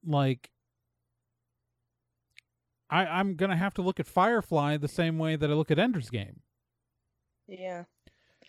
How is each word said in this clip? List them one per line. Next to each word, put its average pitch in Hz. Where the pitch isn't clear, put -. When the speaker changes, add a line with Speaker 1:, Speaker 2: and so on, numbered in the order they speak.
Speaker 1:
like, 139
I, 175
I'm 185
gonna 180
have 190
to 190
look 180
at 156
Firefly 170
the 147
same 165
way 160
that 147
I -
look 156
at 143
Ender's 190
Game. 98
Speaker 2:
Yeah. 185